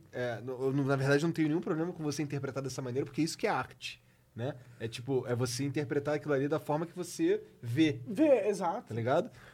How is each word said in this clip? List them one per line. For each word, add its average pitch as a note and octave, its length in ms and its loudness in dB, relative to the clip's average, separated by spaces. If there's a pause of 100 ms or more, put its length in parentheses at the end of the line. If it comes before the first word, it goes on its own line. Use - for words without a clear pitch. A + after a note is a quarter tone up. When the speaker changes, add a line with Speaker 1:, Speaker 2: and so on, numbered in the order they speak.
(120)
Speaker 1:
é, A#2+ 280 -4
no-, B2+ 240 -6
eu, C3+ 80 2
na C#3 240 2
verdade, C#3+ 280 4
não E3+ 60 2
tenho D#3+ 160 2
nenhum D3+ 140 2
problema E3+ 320 -2
com E3 100 -10
você D3 180 -2
interpretar C#3 400 -4
dessa C#3 220 -6
maneira, C3 240 -2
porque - 140 -4
é D#3 40 4
isso - 140 -4
que A#3 80 -2
é G3+ 40 2
arte, - 520 -6 (320)
né? A#2+ 220 -6 (240)
É A2+ 80 -4
tipo, B2+ 400 -2
é A#2+ 80 0
você A#2+ 260 -2
interpretar C#3+ 540 -2
aquilo D3 180 0
ali C#3 140 2
da D#3 100 0
forma D3+ 260 0
que E3+ 120 -10
você F3 440 0 (220)
vê. C3 460 2
Speaker 2:
Vê, A#3 400 6
exato. F#3+ 400 -2
Speaker 1:
Tá A2 60 -6
ligado? C3 360 2 (240)